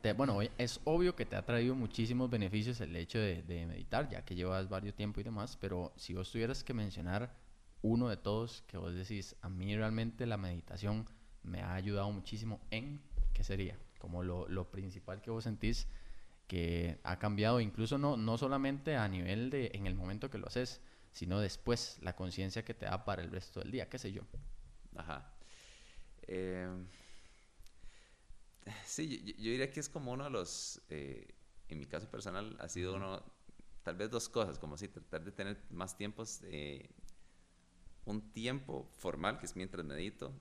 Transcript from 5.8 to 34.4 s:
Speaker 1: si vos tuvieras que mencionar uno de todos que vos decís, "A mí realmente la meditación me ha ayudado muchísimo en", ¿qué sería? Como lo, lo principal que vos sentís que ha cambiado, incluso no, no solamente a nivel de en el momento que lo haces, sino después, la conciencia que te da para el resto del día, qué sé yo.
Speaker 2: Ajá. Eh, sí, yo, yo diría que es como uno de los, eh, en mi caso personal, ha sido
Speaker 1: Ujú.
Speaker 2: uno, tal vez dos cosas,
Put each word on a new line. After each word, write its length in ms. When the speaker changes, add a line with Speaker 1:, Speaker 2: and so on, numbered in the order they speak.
Speaker 1:
si 160
vos 180
tuvieras 320
que 100
mencionar 640
uno 260
de 100
todos 500
que 100
vos 160
decís, 480
"A 80
mí 260
realmente 500
la 120
meditación 680
me 200
ha 100
ayudado 380
muchísimo 500
en", 300
¿qué 100
sería? 340
Como 240
lo, 240
lo 240
principal 500
que 100
vos 120
sentís 440
que 560
ha 140
cambiado, 420
incluso 380
no, 180
no 220
solamente 580
a 140
nivel 400
de 240
en 140
el 80
momento 340
que 80
lo 100
haces, 320
sino 280
después, 640
la 120
conciencia 480
que 120
te 100
da 180
para 200
el 80
resto 300
del 100
día, 180
qué 80
sé 160
yo. 80
Speaker 2:
Ajá. 360
Eh, 400
sí, 380
yo, 140
yo 140
diría 200
que 80
es 100
como 220
uno 140
de 60
los, 580
eh, 460
en 120
mi 60
caso 240
personal, 500
ha 100
sido 260
Speaker 1:
Ujú. 20
Speaker 2:
uno, 260
tal 120
vez 140
dos 200
cosas, 300